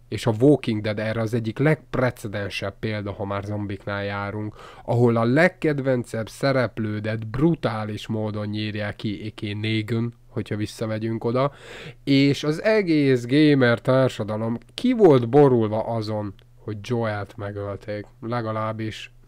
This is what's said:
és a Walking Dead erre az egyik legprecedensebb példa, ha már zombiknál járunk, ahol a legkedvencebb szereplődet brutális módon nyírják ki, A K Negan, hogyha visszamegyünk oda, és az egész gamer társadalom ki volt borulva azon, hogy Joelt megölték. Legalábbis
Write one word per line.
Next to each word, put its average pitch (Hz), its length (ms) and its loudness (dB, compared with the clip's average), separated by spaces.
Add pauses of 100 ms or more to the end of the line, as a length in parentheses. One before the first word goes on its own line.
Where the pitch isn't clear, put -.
és - 180 -4
a 117 140 2
Walking 131 400 4
Dead 107 180 -4
erre 110 220 -4
az 113 140 -4
egyik 113 240 -4
legprecedensebb 117 1200 -2
példa, 104 340 -6
ha 101 120 -8
már 101 200 -6
zombiknál 101 600 -6
járunk, 101 500 -6 (300)
ahol 120 320 4
a 113 80 2
legkedvencebb 131 1040 0
szereplődet 110 1000 -2
brutális 113 800 -2
módon 107 400 -4
nyírják 104 500 -4
ki, 107 400 -6
A - 40 -14
K 104 200 -6
Negan, 110 540 -2 (140)
hogyha 107 280 -6
visszamegyünk 110 680 -4
oda, 127 280 0 (520)
és 139 400 4
az 151 180 -2
egész 156 640 2
gamer 135 540 6
társadalom 117 800 0 (160)
ki 247 180 0
volt 143 360 8
borulva 117 560 6
azon, 107 500 -4 (280)
hogy 107 180 -8
Joelt 107 560 -4
megölték. 101 720 -8 (140)
Legalábbis 110 920 -6 (160)